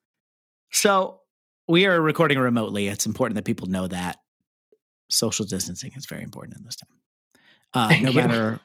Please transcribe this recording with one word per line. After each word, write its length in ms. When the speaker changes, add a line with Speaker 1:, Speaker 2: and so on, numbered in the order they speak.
Speaker 1:
so 480
we 200
are 140
recording 380
remotely. 480
It's 200
important 280
that 100
people 220
know 220
that 300
social 360
distancing 520
is 100
very 160
important 360
in 60
this 120
time. 140
Uh, 140
Speaker 2:
Thank 160
Speaker 1:
no 80
Speaker 2:
you. 80
Speaker 1:
matter 440